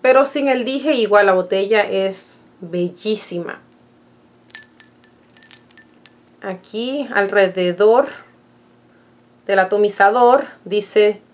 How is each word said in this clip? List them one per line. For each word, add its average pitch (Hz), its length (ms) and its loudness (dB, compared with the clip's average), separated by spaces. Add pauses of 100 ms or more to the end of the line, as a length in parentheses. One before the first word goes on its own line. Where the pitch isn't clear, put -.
Pero 262 220 4
sin 277 240 -2
el 247 160 0
dije, 269 280 -2
igual 208 320 2
la 190 80 2
botella 196 480 0
es 190 600 -6 (200)
bellísima. 175 960 -8 (2750)
Aquí 233 720 -8
alrededor 196 920 2 (1400)
del 196 120 0
atomizador 208 840 2 (180)
dice 208 580 0 (120)